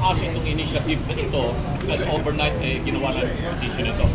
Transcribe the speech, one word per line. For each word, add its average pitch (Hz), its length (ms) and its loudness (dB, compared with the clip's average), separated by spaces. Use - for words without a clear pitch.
us 180 160 4
itong 156 280 -2
initiative 151 600 0
na 147 80 -2
ito 143 300 0
as 156 200 0
overnight, 151 520 0
eh, 131 200 -2
ginawa 135 360 0
ng 127 100 0
petition 120 320 -2
ito. 113 260 4